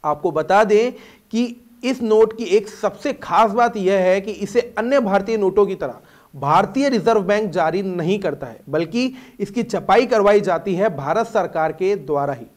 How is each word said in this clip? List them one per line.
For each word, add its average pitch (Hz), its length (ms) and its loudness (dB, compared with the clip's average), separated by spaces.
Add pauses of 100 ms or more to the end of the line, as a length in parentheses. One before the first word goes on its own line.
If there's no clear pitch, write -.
आपको 151 260 -2
बता 160 340 2
दें 220 280 2 (380)
कि 233 260 -2 (280)
इस 247 180 -4
नोट 220 360 4
की 240 60 -6
एक 208 240 0
सबसे - 440 -6
खास 208 380 0
बात 233 260 0
यह 196 220 2
है 185 220 2
कि 202 100 -10
इसे 202 480 -4
अन्य 247 220 2
भारतीय 202 360 0
नोटों 202 300 2
की 190 80 -6
तरह 143 260 -8 (360)
भारतीय 196 520 2
रिजर्व 220 340 2
बैंक 208 280 0
जारी 165 320 -2
नहीं 185 360 -2
करता 151 280 -6
है, 117 220 -18
बल्कि 170 440 -2 (280)
इसकी 208 220 -4
छपाई 214 440 2
करवाई 208 340 4
जाती 180 340 -2
है 190 220 0
भारत 165 300 -2
सरकार 165 460 -2
के 185 240 -2
द्वारा 143 360 -4
ही। 120 140 -10 (100)